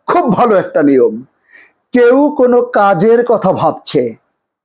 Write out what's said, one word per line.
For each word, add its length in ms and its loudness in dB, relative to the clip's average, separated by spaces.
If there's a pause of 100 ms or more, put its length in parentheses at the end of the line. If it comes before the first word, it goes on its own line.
খুব 260 0
ভালো 220 0
একটা 280 -2
নিয়ম। 400 0 (680)
কেউ 460 2
কোনো 240 2
কাজের 640 0
কথা 260 -2
ভাবছে, 640 -4 (500)